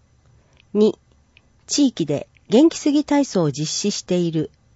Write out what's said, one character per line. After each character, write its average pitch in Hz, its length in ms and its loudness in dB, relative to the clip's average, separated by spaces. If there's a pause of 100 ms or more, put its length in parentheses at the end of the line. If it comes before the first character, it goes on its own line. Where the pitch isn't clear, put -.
(760)
二、 208 240 2 (680)
地 285 200 0
域 226 180 -2
で 143 240 -6 (200)
元 262 200 6
気 - 100 -6
す - 120 -2
ぎ 285 140 0
体 285 200 0
操 185 200 -2
を 147 80 0
実 151 200 -6
施 - 200 -4
し - 100 -10
て 180 140 -4
い 170 160 -2
る、 160 180 -4 (260)